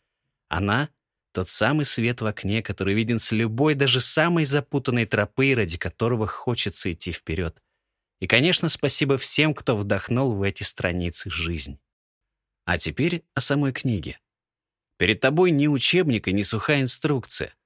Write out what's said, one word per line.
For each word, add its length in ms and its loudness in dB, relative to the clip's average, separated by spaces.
Она — 420 0
тот 160 -4
самый 380 0
свет 340 -2
в 60 -2
окне, 360 -2
который 320 -2
виден 240 0
с 140 -4
любой, 420 2
даже 280 2
самой 420 2
запутанной 600 0
тропы, 480 2
ради 240 0
которого 480 0
хочется 640 -4
идти 180 -8
вперёд. 500 -6
И, 60 -4
конечно, 420 4
спасибо 480 0
всем, 380 0
кто 220 0
вдохнул 580 0
в 80 -2
эти 200 -2
страницы 680 -4
жизнь. 500 -6
А 100 0
теперь 480 -4
о 60 -2
самой 320 0
книге. 480 -4
Перед 220 2
тобой 300 4
не 180 4
учебник 600 2
и 40 0
не 120 0
сухая 380 0
инструкция. 720 -2